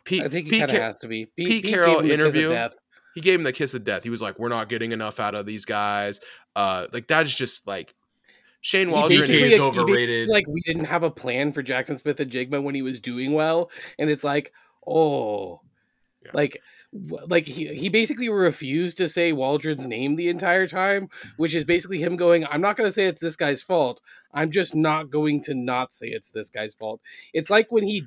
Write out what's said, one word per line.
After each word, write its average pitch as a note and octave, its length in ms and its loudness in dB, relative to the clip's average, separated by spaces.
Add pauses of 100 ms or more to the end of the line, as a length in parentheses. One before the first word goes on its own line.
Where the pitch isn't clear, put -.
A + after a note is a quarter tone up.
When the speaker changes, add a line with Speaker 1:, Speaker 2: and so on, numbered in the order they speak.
Speaker 1:
Pete, F3+ 200 -2
Speaker 2:
I D3 60 -4
think E3 160 -6
he D#3 60 -6
Speaker 1:
Pete A3 100 4
Speaker 2:
kinda C3+ 120 0
Speaker 1:
Ca-, A#2+ 100 2
Speaker 2:
has A2+ 160 -8
to A#2 80 -14
be. A2 180 -6
Pete, F3 220 -6
Speaker 1:
Pete G#3+ 160 0
Speaker 2:
Pete G#3+ 100 -2
Speaker 1:
Carroll E3+ 280 4
Speaker 2:
gave - 20 2
him D#3 60 2
the D3+ 80 4
kiss - 20 0
of D3+ 160 2
Speaker 1:
interview, D#3 140 2
Speaker 2:
death. A#2 260 -2 (400)
Speaker 1:
he E3 60 -10
gave F3+ 180 4
him D#3+ 40 -2
the C3 100 0
kiss C3+ 200 -4
of A#2 100 -8
death. G2+ 200 -4
He A#2 60 -8
was A2+ 120 -6
like, G2+ 180 -6
"We're A#2 100 -4
not A2+ 200 -4
getting A2+ 220 -4
enough A2 280 -6
out G#2 160 -2
of G#2 100 -6
these G#2+ 200 -8
guys." G#2 540 -2 (360)
Uh, F#2+ 360 0
like, A#2+ 160 -10
that D#3 180 4
is C#3 80 -4
just, - 340 -6
like, F#2+ 280 -8 (640)
Shane F#3+ 260 0
Speaker 2:
He E3+ 60 0
Speaker 1:
Waldron D3+ 260 6
Speaker 2:
basically, C#3+ 220 6
Speaker 1:
is B2 80 6
Speaker 3:
D - 0 -
K - 60 10
is - 40 8
Speaker 2:
like, C#3 140 4
he - 40 -2
ba-, B2 40 2
Speaker 3:
overrated. A#2 380 2
Speaker 2:
he's A2+ 100 -2
like, D3 180 2
"We D#3 140 -6
didn't D#3+ 240 -4
have E3+ 180 0
a D#3 80 0
plan C3+ 420 -4
for D3+ 100 -4
Jackson C3 340 -4
Smith D3 220 -4
and C3+ 120 -4
Jigba B2+ 300 -4
when C#3 140 -4
he C3+ 60 -4
was C3 180 -6
doing B2+ 340 -4
well." E3 380 2 (260)
And D3+ 120 0
it's D3 140 0
like, C#3+ 280 -2 (340)
oh. A#2 760 0 (640)
Speaker 1:
Yeah. - 80 -18
Speaker 2:
Like, - 280 0 (300)
wh-, E3 380 -12
like, E3+ 180 4
he, D3 260 -8
he D3 140 -4
basically A3+ 400 0
refused E3+ 720 0
to F3+ 100 0
say E3+ 240 2
Waldron's C#3 560 -2
name C3 300 -2
the E3+ 100 -2
entire F3 400 2
time, F#3+ 400 0 (300)
which D#3+ 180 0
is D#3 80 0
basically F3 360 0
him F3 180 0
going, E3+ 280 6
"I'm D3 140 -2
not G3+ 160 2
gonna G#3+ 160 0
say G3 140 0
it's F3 160 -2
this E3 160 -4
guy's C#3+ 260 0
fault. D3 380 0 (320)
I'm D#3 180 0
just F3 240 0
not D#3 340 2
going D3+ 340 0
to D3+ 120 -6
not B2+ 380 -2
say - 140 -14
it's A2+ 240 -10
this G#2+ 180 -8
guy's G#2+ 260 -8
fault." A2 240 -8 (340)
It's D#3+ 160 -2
like A3 220 4
when G#3+ 140 2
he G3+ 220 -2